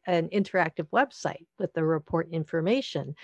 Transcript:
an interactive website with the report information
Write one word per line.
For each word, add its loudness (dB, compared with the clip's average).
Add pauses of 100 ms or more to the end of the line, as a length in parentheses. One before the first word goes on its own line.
an 2
interactive 0
website 0 (140)
with -4
the 0
report 0
information -2